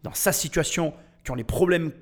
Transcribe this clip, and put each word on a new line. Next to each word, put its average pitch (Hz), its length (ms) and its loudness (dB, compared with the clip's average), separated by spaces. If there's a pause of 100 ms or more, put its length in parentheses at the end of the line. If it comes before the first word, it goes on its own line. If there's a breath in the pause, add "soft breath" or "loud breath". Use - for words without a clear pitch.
dans - 120 -10
sa - 160 2
situation - 640 -2 (320 loud breath)
qui - 60 -8
ont 127 40 -4
les 120 80 -6
problèmes 170 600 2